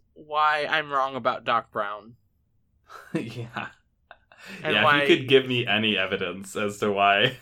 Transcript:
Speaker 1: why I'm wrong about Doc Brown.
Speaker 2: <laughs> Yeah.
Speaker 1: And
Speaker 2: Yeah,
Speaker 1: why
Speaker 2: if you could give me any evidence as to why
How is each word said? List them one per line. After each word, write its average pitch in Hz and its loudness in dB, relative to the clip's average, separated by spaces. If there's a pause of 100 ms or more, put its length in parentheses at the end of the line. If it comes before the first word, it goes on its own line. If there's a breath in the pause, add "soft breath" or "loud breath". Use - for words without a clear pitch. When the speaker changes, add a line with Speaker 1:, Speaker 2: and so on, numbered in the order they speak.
(140)
Speaker 1:
why 151 0
I'm 151 -2
wrong 135 0
about 117 -2
Doc 117 0
Brown. 107 -8
Speaker 2:
<laughs> - -20
Yeah. 117 -8 (920 loud breath)
Speaker 1:
And 156 -2
Speaker 2:
Yeah, - 4
Speaker 1:
why 143 4
Speaker 2:
if 143 2
you 165 6
could 131 -6
give 131 6
me 123 -2
any 107 0
evidence 95 -4
as 104 -4
to 104 0
why 101 2